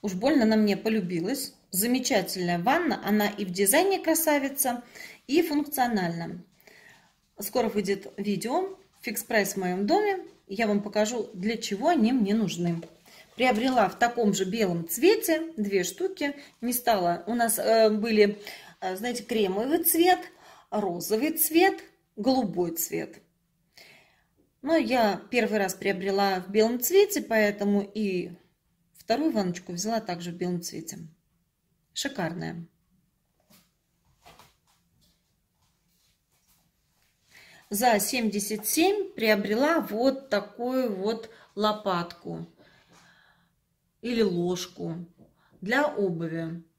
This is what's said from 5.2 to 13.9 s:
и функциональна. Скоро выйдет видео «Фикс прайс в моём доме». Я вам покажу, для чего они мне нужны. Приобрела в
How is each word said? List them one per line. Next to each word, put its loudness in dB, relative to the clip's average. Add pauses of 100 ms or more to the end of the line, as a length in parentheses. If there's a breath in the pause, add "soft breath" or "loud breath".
и 2
функциональна. -2 (960 soft breath)
Скоро -2
выйдет -2
видео -2 (240)
«Фикс -8
прайс 0
в -6
моём -2
доме». 2 (220)
Я -2
вам 2
покажу, -2
для -4
чего -4
они 4
мне 2
нужны. 0 (540 loud breath)
Приобрела 2
в -10